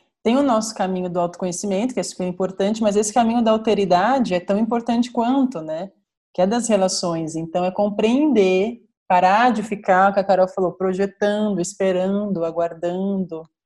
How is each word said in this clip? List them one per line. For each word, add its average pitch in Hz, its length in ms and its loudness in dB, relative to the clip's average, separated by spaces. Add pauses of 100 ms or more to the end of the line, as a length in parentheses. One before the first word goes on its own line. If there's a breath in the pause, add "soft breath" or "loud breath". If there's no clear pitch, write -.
(240 soft breath)
tem 233 140 2
o 285 60 2
nosso 220 320 0
caminho 185 340 -4
do 175 100 -4
autoconhecimento, 190 720 -4
que - 60 -6
é 185 40 -2
super - 220 -8
importante, 190 560 -2
mas 208 140 2
esse 214 180 0
caminho 233 300 2
da 220 80 4
alteridade 202 840 2
é 180 60 0
tão 196 180 -2
importante 233 540 -2
quanto, 254 500 0
né? 156 300 -8 (420)
Que - 80 -2
é 180 60 4
das 233 220 -2
relações. 175 640 0
Então, 165 300 -4
é 185 60 -2
compreender, 208 1080 2 (260)
parar 190 440 4
de 208 120 -2
ficar, 196 480 2
o - 20 -2
que 202 60 0
a 190 40 4
Carol 185 240 4
falou, 185 260 -2
projetando, 196 840 -2
esperando, 190 840 -2
aguardando, 170 1000 -4 (220)